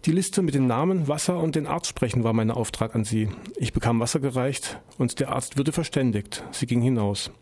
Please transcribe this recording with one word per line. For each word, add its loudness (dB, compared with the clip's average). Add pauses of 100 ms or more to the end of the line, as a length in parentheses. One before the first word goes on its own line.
Die 4
Liste 2
mit 0
den 4
Namen, 2
Wasser 0
und 0
den 0
Arzt -2
sprechen 0
war 2
mein 2
Auftrag -2
an 2
sie. 0 (300)
Ich -2
bekam 2
Wasser 0
gereicht -2 (180)
und 0
der -2
Arzt -4
würde 0
verständigt. 0 (100)
Sie -4
ging 2
hinaus. 0 (120)